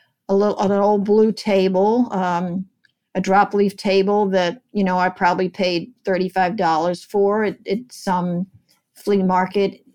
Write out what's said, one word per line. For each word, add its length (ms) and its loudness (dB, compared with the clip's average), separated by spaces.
a 60 0
little, 240 0
an 140 0
old 320 2
blue 260 4
table, 840 0
um, 540 -4
a 60 -2
drop 340 2
leaf 220 2
table 540 2
that, 320 0
you 100 -2
know, 160 0
I 100 2
probably 400 0
paid 440 -4
thirty-five 520 -2
dollars 480 -2
for 400 0
at, 120 -4
at 100 -4
some 560 -4
flea 280 -2
market 580 -2